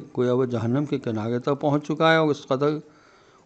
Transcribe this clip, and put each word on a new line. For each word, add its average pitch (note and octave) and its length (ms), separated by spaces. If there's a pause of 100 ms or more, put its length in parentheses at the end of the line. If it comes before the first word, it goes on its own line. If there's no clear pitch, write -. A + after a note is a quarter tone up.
(160)
गोया B2 180
वो B2+ 140
जहन्नम A#2+ 380
के C#3 140
किनारे A#2 400
तक C#3 220
पहुँच D3 220
चुका D#3+ 280
है D#3+ 100
और D3+ 100
इस C#3 200
कदर D3 300 (640)